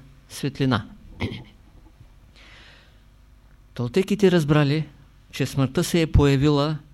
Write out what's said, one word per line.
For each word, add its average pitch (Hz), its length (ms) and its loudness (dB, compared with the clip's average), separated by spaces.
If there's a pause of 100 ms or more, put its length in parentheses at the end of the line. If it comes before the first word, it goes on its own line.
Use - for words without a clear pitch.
(300)
светлина. 131 560 -4 (340)
<clears throat> - 80 -6 (2500)
Толтеките 185 580 0
разбрали, 151 560 2 (440)
че - 140 -6
смъртта 139 380 -2
се 170 180 0
е 160 100 -2
появила 143 640 2 (160)